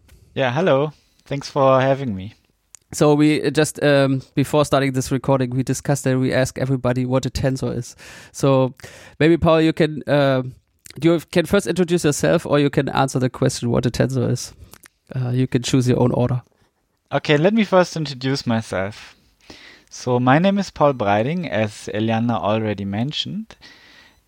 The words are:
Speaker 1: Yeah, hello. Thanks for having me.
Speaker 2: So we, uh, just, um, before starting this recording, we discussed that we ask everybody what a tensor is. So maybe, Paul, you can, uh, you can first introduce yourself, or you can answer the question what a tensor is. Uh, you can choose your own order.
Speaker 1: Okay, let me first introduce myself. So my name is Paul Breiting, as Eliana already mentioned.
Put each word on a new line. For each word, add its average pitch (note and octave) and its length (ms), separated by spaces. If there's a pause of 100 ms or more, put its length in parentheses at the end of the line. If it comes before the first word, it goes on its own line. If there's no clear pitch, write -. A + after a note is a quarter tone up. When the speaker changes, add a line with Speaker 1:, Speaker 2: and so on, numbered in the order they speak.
(340)
Speaker 1:
Yeah, C3 180
hello. D3 400 (320)
Thanks C#3+ 260
for C3+ 300
having C3+ 340
me. F#2 200 (580)
Speaker 2:
So D3+ 200
we, D3+ 300
uh, D3 80
just, D3 320
um, C#3 400 (140)
before D3 280
starting C#3 280
this C3 180
recording, C3 400
we B2+ 140
discussed C#3 400
that C3 120
we C3 160
ask - 260
everybody B2+ 460
what B2+ 220
a - 40
tensor C3 460
is. - 200 (340)
So C3 460 (420)
maybe, E3 180
Paul, D#3+ 260
you D#3+ 100
can, D3+ 340
uh, C3+ 380 (580)
you E3 180 (120)
can F3 120
first G3+ 220
introduce F3 380
yourself, D#3+ 420
or D3 140
you C#3+ 100
can C#3 180
answer C3+ 300
the B2+ 120
question - 400
what B2 140
a B2 60
tensor B2 400
is. - 220 (600)
Uh, B2 180
you B2+ 180
can B2 160
choose B2+ 240
your B2+ 100
own B2 140
order. B2 300 (720)
Speaker 1:
Okay, D3 220
let E3+ 160
me A3+ 100
first F3+ 320
introduce C#3 520
myself. G#2 680 (760)
So B2 280
my B2+ 200
name G3 200
is G3 120
Paul C#3+ 240
Breiting, A#2+ 520
as G#2+ 460
Eliana A2+ 480
already G#2 460
mentioned. C3 680 (720)